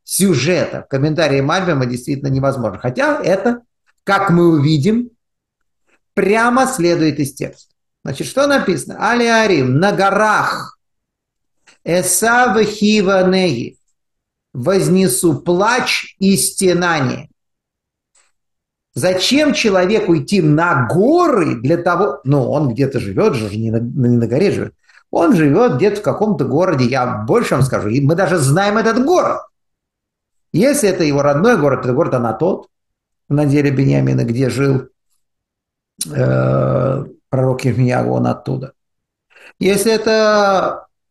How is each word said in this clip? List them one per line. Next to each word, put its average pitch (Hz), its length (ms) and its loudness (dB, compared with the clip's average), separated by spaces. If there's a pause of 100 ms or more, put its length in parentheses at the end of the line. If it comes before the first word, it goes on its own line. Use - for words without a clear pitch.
сюжета 156 800 -2
в - 80 -20
комментарии 143 500 0
Мальбима 156 460 0
действительно 131 420 -6
невозможно. 131 520 -2
Хотя 285 420 -2
это, 240 400 -2 (420)
как 196 260 0
мы 170 200 4
увидим, 160 640 2 (1000)
прямо 226 520 2
следует 160 540 0
из 139 140 -4
текста. - 400 -14 (300)
Значит, 139 240 -8
что 277 200 0
написано? 202 520 -2
«Али 233 280 0
Арим, 175 520 2
на 196 140 2
горах, 196 840 0 (1080)
Эса 214 720 2
вехива 208 720 2
неги, 170 480 -2 (760)
вознесу 170 840 0
плач 208 800 -2
и 190 160 2
стенание». 165 920 -2 (1600)
Зачем 185 600 0
человеку 190 640 0
идти 180 240 0
на 151 460 2
горы 220 720 2
для 156 160 2
того, 175 480 -2
ну, 131 260 0
он 139 220 -2
где-то 123 260 -2
живёт 113 360 -2
же, 107 200 -6
не 110 160 -4
на, 113 60 0
не 120 400 0
на 117 100 0
горе 160 240 0
живёт, - 220 -6 (380)
он 330 240 2
живёт 160 400 2
где-то 202 260 0
в - 20 -10
каком-то 156 400 -2
городе, 139 420 0
я 120 400 -2
больше 220 280 0
вам 131 100 2
скажу, 104 240 -2
и 120 140 -2
мы 143 140 2
даже 180 220 0
знаем 185 400 0
этот 226 280 0
город. 320 380 0 (1120)
Если 214 360 2
это 180 160 0
его 143 160 0
родной 147 360 2
город, 135 280 0
это 123 80 0
город 151 200 0
Анатот, 123 540 -2 (600)
на 147 160 0
деле 143 260 2
Беньямина, 135 540 0
где 120 240 -2
жил, 135 400 -2 (1200)
э, 131 920 0 (240)
пророк 131 360 -2
Ирмиягу, 123 460 0
он 123 160 -2
оттуда. 131 460 -6 (840)
Если 202 340 2
это, 214 960 0 (240)